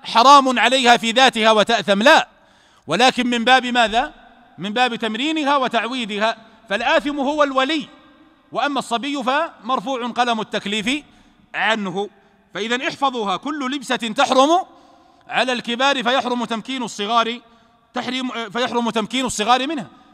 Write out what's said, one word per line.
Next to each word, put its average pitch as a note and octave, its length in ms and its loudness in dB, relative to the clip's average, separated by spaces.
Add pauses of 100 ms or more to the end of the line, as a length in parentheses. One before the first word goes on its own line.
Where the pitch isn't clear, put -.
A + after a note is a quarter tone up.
حرام C4 560 6
عليها A#3+ 380 4
في A3+ 140 -2
ذاتها A3+ 400 4
وتأثم، G3+ 500 2
لا، C#4 260 6 (600)
ولكن A#3+ 400 2
من A#3+ 160 -2
باب B3 220 4
ماذا؟ B3 480 0 (440)
من G3 160 -8
باب B3 220 0
تمرينها C#4 640 -2
وتعويدها، A3+ 800 -4 (320)
فالآثم C#4 500 -2
هو D4 240 0
الولي، C4+ 440 -2 (640)
وأما B3+ 280 -4
الصبي B3 440 -4
فمرفوع B3 840 -4
قلم A#3 340 -2
التكليف G#3+ 640 -4 (520)
عنه. G3 540 -2 (440)
فإذا A#3 340 -4
احفظوها، A#3+ 500 -2
كل C4+ 380 -6
لبسة B3 200 -6
تحرم C4 680 2 (640)
على A#3 240 0
الكبار B3 500 -2
فيحرم A#3+ 420 -2
تمكين A#3+ 380 -6
الصغار، A3+ 560 -2 (540)
تحريم، A#3+ 560 -6
فيحرم A#3 400 -2
تمكين A#3 360 -2
الصغار A#3+ 420 0
منها. C4+ 200 -6 (260)